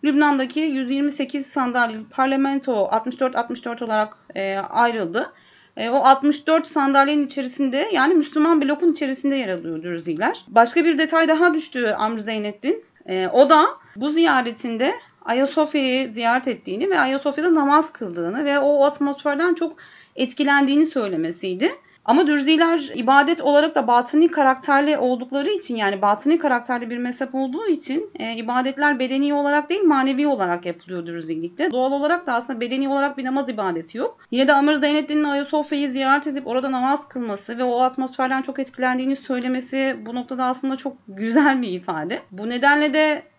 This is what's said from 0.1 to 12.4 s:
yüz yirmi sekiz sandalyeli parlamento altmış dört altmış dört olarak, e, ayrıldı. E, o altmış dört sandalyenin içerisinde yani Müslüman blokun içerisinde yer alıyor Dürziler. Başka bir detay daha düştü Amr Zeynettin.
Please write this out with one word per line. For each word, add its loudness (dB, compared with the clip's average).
yüz -2
yirmi 0
sekiz -6
sandalyeli -2
parlamento 0
altmış -2
dört 0
altmış -6
dört -8
olarak, -2
e, -4
ayrıldı. -2
E, -4
o 0
altmış 4
dört 2
sandalyenin 2
içerisinde -4
yani 2
Müslüman 2
blokun 2
içerisinde -2
yer -2
alıyor -6
Dürziler. -4
Başka 4
bir 2
detay 2
daha 4
düştü -2
Amr -2
Zeynettin. -4